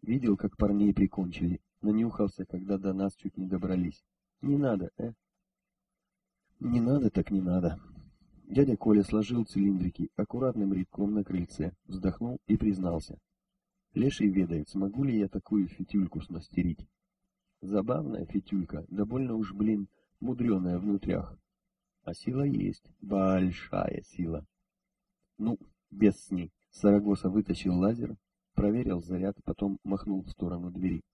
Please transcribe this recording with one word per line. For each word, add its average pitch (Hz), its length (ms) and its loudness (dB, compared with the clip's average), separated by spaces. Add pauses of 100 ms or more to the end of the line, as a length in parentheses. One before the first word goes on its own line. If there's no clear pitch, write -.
Видел, 117 340 2
как - 200 -4
парней 101 360 4
прикончили, 87 640 0 (220)
нанюхался, 107 640 0
когда 95 320 -4
до 95 160 -2
нас 98 220 -2
чуть - 220 -10
не 95 100 -6
добрались. 92 560 -2 (380)
Не 139 160 2
надо, 110 400 0
э?» 117 160 -6 (1500)
«Не 120 220 2
надо, 131 280 4
так 95 220 0
не 98 100 2
надо». 87 380 0 (640)
Дядя 135 340 4
Коля 104 260 6
сложил 107 420 0
цилиндрики 95 680 0
аккуратным 110 580 0
рядком 98 400 -2
на 104 100 0
крыльце, 92 500 -4 (120)
вздохнул 95 600 -4
и 107 120 4
признался: 92 600 -2 (760)
«Леший 123 320 2
ведает, 85 420 0
смогу 101 340 -2
ли 127 140 2
я 101 100 2
такую 98 400 -2
фитюльку 92 540 -2
смастерить. 85 680 -4 (720)
Забавная 110 640 -2
фитюлька, - 640 -4
да 101 160 -2
больно 123 300 -2
уж, 101 180 -4
блин, 104 340 0 (320)
мудрёная 110 580 0
внутрях». 95 600 -2 (680)
А 85 100 -10
сила 131 300 -2
есть, 101 460 -2 (120)
большая 95 1000 0
сила. 80 440 -6 (920)
Ну, 110 220 -2 (320)
бес 101 260 4
с - 140 -12
ней. 90 200 -4 (200)
Сарагоса 101 580 4
вытащил 95 480 0
лазер, 113 380 0 (380)
проверил 101 480 0
заряд, 92 420 -4
потом 98 400 -4
махнул 98 400 -4
в - 60 -14
сторону 87 420 -6
двери. 90 300 -2 (120)